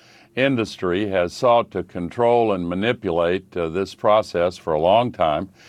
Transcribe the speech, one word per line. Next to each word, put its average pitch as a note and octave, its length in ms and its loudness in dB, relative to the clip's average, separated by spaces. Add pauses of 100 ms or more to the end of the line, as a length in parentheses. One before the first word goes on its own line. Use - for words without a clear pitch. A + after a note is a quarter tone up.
(340)
industry G#2+ 720 -2
has F2+ 240 0
sought A#2+ 380 2
to F2+ 140 -4
control A2+ 680 0
and F2+ 160 -4
manipulate, F#2 880 -2
uh, E2+ 120 -2
this F#2+ 260 -4
process G#2 640 0
for - 160 -6
a D#2 80 0
long G#2+ 320 2
time. E2 360 -2 (200)